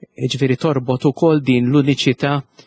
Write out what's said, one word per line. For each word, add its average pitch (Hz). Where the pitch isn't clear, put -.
ġifieri 127
torbot 131
ukoll 156
din 123
l-uniċità, 143